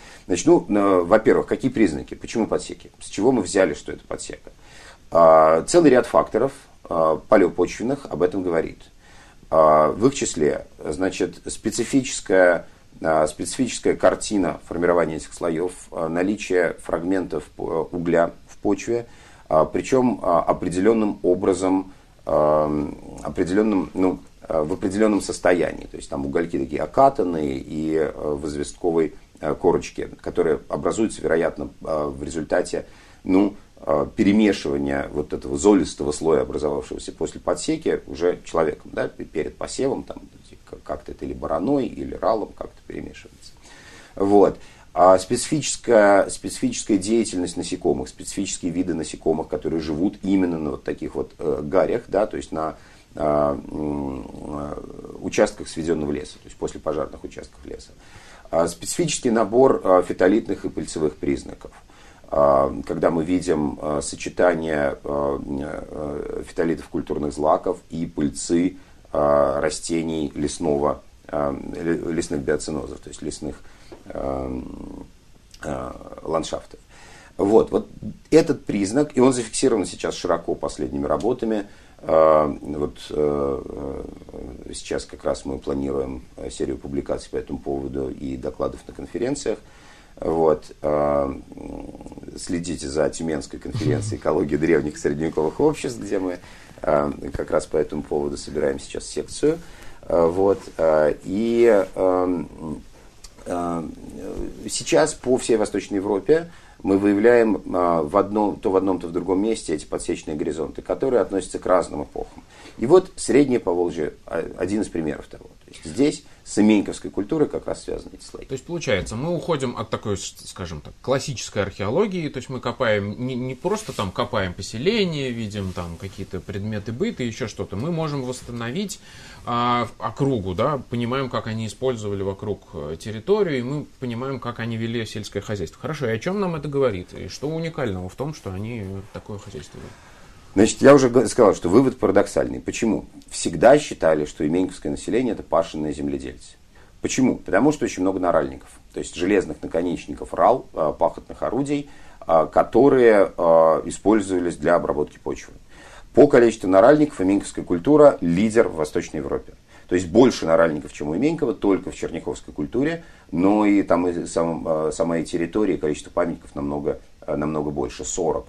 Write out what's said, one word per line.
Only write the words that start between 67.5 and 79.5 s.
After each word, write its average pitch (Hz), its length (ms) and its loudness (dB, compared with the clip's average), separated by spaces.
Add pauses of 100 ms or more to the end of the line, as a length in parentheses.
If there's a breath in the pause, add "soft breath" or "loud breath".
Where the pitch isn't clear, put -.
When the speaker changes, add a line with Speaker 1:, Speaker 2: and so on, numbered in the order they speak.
Speaker 1:
и 82 160 -6
пыльцы, 85 720 -2 (360 loud breath)
а, 71 500 2
растений 80 720 -2
лесного, 73 640 -2 (260)
а, 71 280 -2 (180)
ле-, 85 380 -2
лесных 80 300 -4
биоценозов, 73 580 -4
то - 100 -18
есть - 140 -18
лесных, 73 320 -8 (500 loud breath)
а, 67 560 -6 (1000)
а, 65 580 -12
ландшафтов. - 580 -6 (580 loud breath)
Вот, 101 340 4
вот - 180 0 (400)
этот 156 360 4
признак, 110 520 0
и 127 40 6
он 131 120 6
зафиксирован 117 520 0